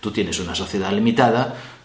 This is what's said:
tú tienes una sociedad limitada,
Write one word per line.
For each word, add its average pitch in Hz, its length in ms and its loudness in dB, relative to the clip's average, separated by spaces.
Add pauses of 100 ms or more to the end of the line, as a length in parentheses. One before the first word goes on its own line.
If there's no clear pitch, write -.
tú 107 100 -4
tienes 95 300 -2
una 87 140 -6
sociedad 95 380 -2
limitada, 110 600 4 (300)